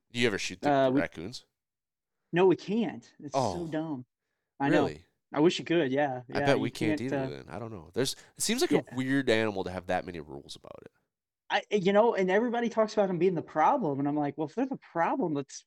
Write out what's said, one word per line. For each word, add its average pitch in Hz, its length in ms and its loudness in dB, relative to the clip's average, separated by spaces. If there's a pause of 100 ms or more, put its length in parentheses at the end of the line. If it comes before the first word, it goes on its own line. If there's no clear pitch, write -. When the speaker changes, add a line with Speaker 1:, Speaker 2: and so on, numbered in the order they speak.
(120)
Speaker 1:
Do 123 80 -4
you 120 60 4
ever 98 140 0
shoot - 240 -6
the 143 80 2
Speaker 2:
Uh, 135 220 4
we 135 100 2
Speaker 1:
raccoons? 85 420 -10 (840)
Speaker 2:
No, 175 160 4
we 175 80 6
can't. 175 640 -4
It's 143 200 -4
so 117 260 0
Speaker 1:
Oh. - 20 -8
Speaker 2:
dumb. 156 380 -6 (540)
I 139 100 0
know. 151 220 2
Speaker 1:
Really? 76 160 -16 (260)
Speaker 2:
I 139 80 0
wish 180 180 4
you 139 60 -10
could, 160 260 0
yeah. 131 320 -2 (100)
Speaker 1:
I - 60 -4
Speaker 2:
Yeah, - 0 -
Speaker 1:
bet 139 200 2
Speaker 2:
you 110 100 -2
Speaker 1:
we - 20 -6
can't 110 280 -2
Speaker 2:
can't, - 20 -4
Speaker 1:
either 135 260 -4
Speaker 2:
uh, - 20 -10
Speaker 1:
then. 67 200 -12
I 87 100 -12
don't 113 120 -12
know. 87 220 -16
There's, 131 200 0 (240)
it - 60 -12
seems 240 180 0
like 349 100 0
Speaker 2:
Yeah. 147 100 4
Speaker 1:
a - 100 -8
weird 131 380 0
animal 110 340 2
to 92 80 -6
have 92 160 -8
that 90 180 0
many 85 140 -10
rules 73 360 -14
about - 280 -20
it. - 80 -20 (580)
Speaker 2:
I, 196 120 0 (100)
you 202 220 2
know, 220 220 6
and 185 160 0
everybody 233 380 2
talks 220 240 0
about 202 160 2
'em 175 100 -2
being 185 160 4
the 151 60 -2
problem, 160 580 2
and 143 80 0
I'm 143 80 0
like, 143 220 -2
"Well, 156 100 -2
if - 80 -20
they're 262 100 -2
the 175 120 -6
problem, 180 560 -2
let's - 340 -8